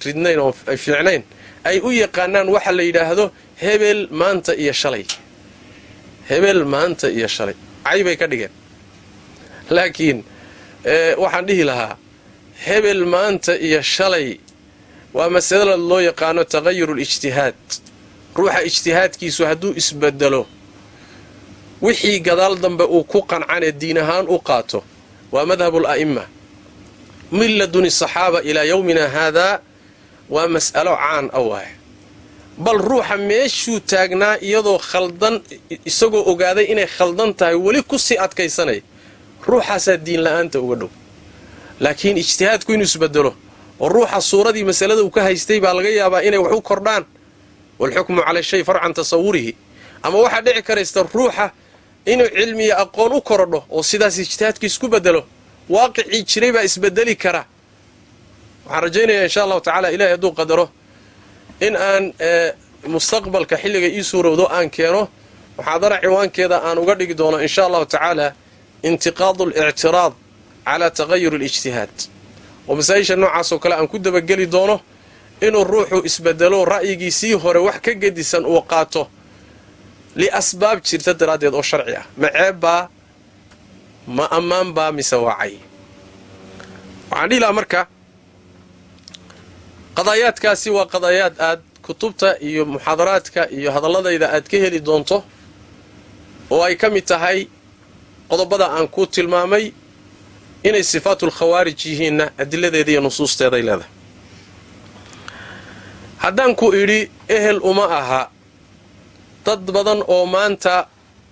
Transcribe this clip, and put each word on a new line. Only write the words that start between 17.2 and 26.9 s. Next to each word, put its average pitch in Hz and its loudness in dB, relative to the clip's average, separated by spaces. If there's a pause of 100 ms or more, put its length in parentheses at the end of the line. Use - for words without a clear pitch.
Ruuxa 185 0
ijtihaadkiisu 170 -2
hadduu 165 -2
isbeddelo, 143 0 (1400)
wixii 208 0
gadaal 175 2
dambe 175 0
uu 165 2
ku 202 0
qancane 165 -2
diin 156 -4
ahaan 170 0
u 175 0
qaato, 117 -2 (480)
waa 139 -2
madhabul 170 0
a'imma. 143 -2 (1080)